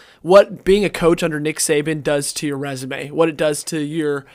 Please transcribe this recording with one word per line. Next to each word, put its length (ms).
what 420
being 200
a 60
coach 320
under 160
Nick 200
Saban 440
does 320
to 120
your 100
resume, 540
what 180
it 80
does 280
to 160
your, 540